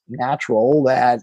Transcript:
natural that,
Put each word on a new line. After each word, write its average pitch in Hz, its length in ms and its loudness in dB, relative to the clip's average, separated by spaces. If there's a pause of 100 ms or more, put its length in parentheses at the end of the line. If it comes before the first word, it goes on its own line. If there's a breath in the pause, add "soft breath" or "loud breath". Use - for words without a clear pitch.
natural 127 760 0
that, 123 380 2